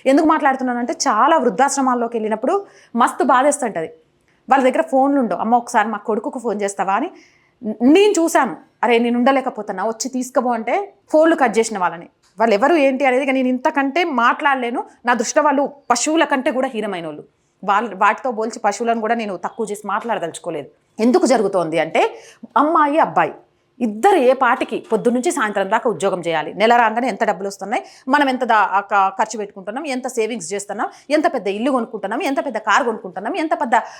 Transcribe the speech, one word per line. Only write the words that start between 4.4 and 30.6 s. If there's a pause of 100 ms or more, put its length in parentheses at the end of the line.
వాళ్ళ
దగ్గర
ఫోన్లు
ఉండవు.
"అమ్మ,
ఒకసారి
మా
కొడుకుకు
ఫోన్
చేస్తావా?"
అని (520)
నేను
చూశాను. (280)
"అరే,
నేను
ఉండలేకపోతున్నా,
వచ్చి
తీసుకుపో"
అంటే (160)
ఫోన్లు
కట్
చేసిన
వాళ్ళని. (300)
వాళ్ళు
ఎవరు
ఏంటి
అనేది
ఇక
నేను
ఇంతకంటే
మాట్లాడలేను. (220)
నా
దృష్టిలో
వాళ్ళు (220)
పశువుల
కంటే
కూడా
హీనమైన
వాళ్ళు. (400)
వాళ్ళు,
వాటితో
పోల్చి
పశువులను
కూడా
నేను
తక్కువ
చేసి
మాట్లాడదలుచుకోలేదు. (320)
ఎందుకు
జరుగుతోంది
అంటే, (380)
అమ్మాయి,
అబ్బాయి (460)
ఇద్దరు
ఏ
పాటికి
పొద్దున్నుంచి
సాయంత్రం
దాకా
ఉద్యోగం
చేయాలి.
నెల
రాగానే
ఎంత
డబ్బులు
వస్తున్నాయి, (240)
మనం
ఎంత
దా-,
ఆ
క-,
ఖర్చు
పెట్టుకుంటున్నాం,
ఎంత
సేవింగ్స్
చేస్తున్నాం, (220)